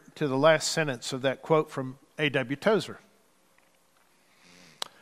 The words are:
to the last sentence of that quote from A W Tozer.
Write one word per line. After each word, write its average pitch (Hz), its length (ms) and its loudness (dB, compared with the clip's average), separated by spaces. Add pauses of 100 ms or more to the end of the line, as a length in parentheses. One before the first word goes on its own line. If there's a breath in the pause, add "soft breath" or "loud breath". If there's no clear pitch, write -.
(160)
to 151 120 -2
the 131 80 0
last 151 360 4
sentence 147 400 -4
of 131 100 -6
that 131 180 0
quote 156 300 0
from 131 280 -10 (200)
A 151 100 0
W 135 280 -2
Tozer. 196 420 0 (2000 loud breath)